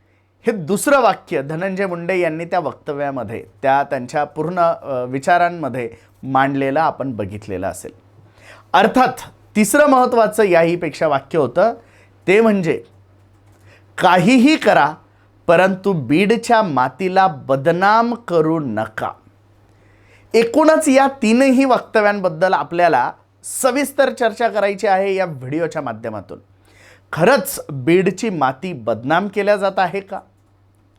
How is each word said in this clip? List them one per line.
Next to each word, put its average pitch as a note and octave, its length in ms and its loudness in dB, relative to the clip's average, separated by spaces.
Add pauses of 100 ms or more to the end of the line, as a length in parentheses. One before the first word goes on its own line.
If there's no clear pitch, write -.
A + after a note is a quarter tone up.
(460)
हे A#3 60 0
दुसरं G#3 480 0
वाक्य F#3 420 0
धनंजय F#3 440 -6
मुंडे F3 320 -4
यांनी E3 260 -2
त्या F3+ 140 -2
वक्तव्यामध्ये, C#3 840 -8 (180)
त्या C#3 200 2
त्यांच्या C#3 420 -4
पूर्ण, D#3+ 360 -6 (220)
अ, B2+ 220 -6
विचारांमध्ये C#3 840 -2 (320)
मांडलेलं C3+ 580 0
आपण C#3 320 -2
बघितलेलं G#2 540 -8
असेल. - 260 -10 (800)
अर्थात A#3+ 400 4 (440)
तिसरं C#4+ 300 4
महत्त्वाचं B3 560 2
याहीपेक्षा E3+ 680 2
वाक्य C#3+ 300 -2
होतं, F3 360 0 (520)
ते F#3+ 140 4
म्हणजे G3 420 0 (1160)
"काहीही A3 580 4
करा, D#3+ 380 2 (520)
परंतु F#3+ 460 2
बीडच्या F#3+ 720 0
मातीला F#3 640 0
बदनाम E3+ 880 0
करू E3 440 0
नका." A2 520 -6 (1200)
एकूणच D4+ 540 4
या C4+ 180 4 (160)
तीनही B3+ 420 4
वक्तव्यांबद्दल G3+ 880 0
आपल्याला D3+ 600 0 (500)
सविस्तर C4+ 500 0
चर्चा A#3 360 -2
करायची G3+ 380 -2
आहे G3 280 0
या F#3+ 100 -2
व्हिडिओच्या D#3 580 -6
माध्यमातून. A2 560 -10 (720)
खरंच G#3+ 480 0 (120)
बीडची F3+ 580 0
माती D3+ 420 -4
बदनाम B2+ 560 -2
केल्या G#3 280 0
जात F#3+ 220 -4
आहे F#3+ 220 -2
का? G3 200 -14 (800)